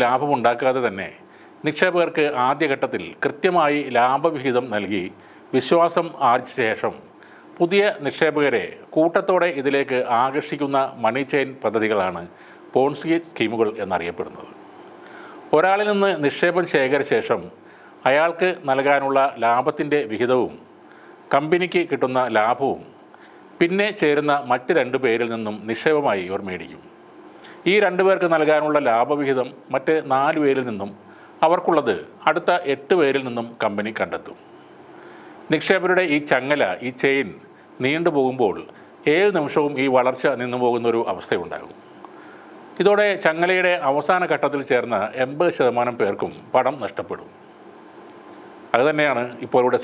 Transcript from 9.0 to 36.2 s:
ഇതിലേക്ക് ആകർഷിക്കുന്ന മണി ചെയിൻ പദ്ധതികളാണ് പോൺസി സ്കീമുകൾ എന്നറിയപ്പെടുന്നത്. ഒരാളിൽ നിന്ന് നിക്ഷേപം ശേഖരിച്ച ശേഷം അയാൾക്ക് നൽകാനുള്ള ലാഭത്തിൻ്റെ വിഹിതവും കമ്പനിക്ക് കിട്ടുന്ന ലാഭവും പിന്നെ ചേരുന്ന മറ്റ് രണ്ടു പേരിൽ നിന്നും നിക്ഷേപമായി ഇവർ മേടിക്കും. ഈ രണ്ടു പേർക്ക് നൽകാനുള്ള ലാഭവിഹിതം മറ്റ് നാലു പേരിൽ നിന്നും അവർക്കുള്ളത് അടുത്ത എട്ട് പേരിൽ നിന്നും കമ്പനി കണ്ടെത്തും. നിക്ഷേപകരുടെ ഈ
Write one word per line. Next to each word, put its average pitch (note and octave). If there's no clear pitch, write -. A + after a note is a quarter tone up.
ഇതിലേക്ക് C3+
ആകർഷിക്കുന്ന C#3
മണി A2+
ചെയിൻ C3+
പദ്ധതികളാണ് G#2+
പോൺസി D3
സ്കീമുകൾ A2+
എന്നറിയപ്പെടുന്നത്. F2
ഒരാളിൽ G3
നിന്ന് G3
നിക്ഷേപം E3+
ശേഖരിച്ച C3+
ശേഷം A2
അയാൾക്ക് E3+
നൽകാനുള്ള C3+
ലാഭത്തിൻ്റെ C#3+
വിഹിതവും A#2+
കമ്പനിക്ക് E3+
കിട്ടുന്ന B2+
ലാഭവും A#2+
പിന്നെ F#3
ചേരുന്ന D3
മറ്റ് C3
രണ്ടു B2
പേരിൽ A#2
നിന്നും G#2+
നിക്ഷേപമായി B2
ഇവർ G2
മേടിക്കും. E2
ഈ G3
രണ്ടു F#3
പേർക്ക് F3+
നൽകാനുള്ള D3+
ലാഭവിഹിതം C3
മറ്റ് D3
നാലു C3+
പേരിൽ C3+
നിന്നും G2+
അവർക്കുള്ളത് D#3+
അടുത്ത D#3+
എട്ട് -
പേരിൽ C3+
നിന്നും A#2
കമ്പനി G#2
കണ്ടെത്തും. F2
നിക്ഷേപകരുടെ F3+
ഈ D3